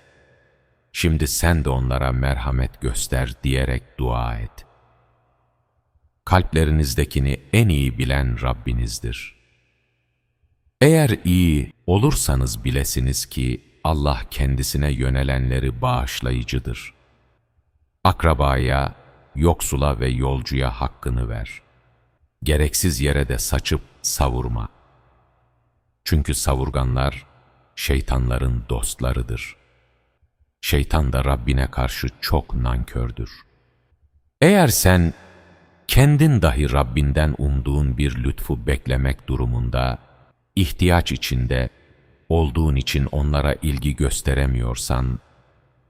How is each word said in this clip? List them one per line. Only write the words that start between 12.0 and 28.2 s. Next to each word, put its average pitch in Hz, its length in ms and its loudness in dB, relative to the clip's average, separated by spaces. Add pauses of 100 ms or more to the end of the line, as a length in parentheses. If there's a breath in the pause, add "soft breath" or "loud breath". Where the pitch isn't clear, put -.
bilesiniz 65 640 -2
ki - 580 -6
Allah 73 360 0 (100)
kendisine 67 640 0
yönelenleri 65 880 -2
bağışlayıcıdır. 62 1120 -4 (1080)
Akrabaya, 69 920 2 (420)
yoksula 71 640 0
ve 64 80 0
yolcuya 65 600 -2
hakkını 60 580 -4
ver. 55 340 -10 (800)
Gereksiz 73 580 0
yere 71 280 0
de 64 100 -2
saçıp - 420 -2 (220)
savurma. 60 680 -2 (1400)
Çünkü 76 300 0
savurganlar 65 920 -2 (500)
şeytanların 64 920 0